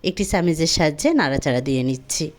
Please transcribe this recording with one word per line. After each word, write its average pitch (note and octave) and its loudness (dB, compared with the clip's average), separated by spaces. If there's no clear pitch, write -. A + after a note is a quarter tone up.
একটি G3 -4
চামচের E3 2
সাহায্যে D#3 2
নাড়াচাড়া C3+ 0
দিয়ে C3 0
নিচ্ছি। C3 -4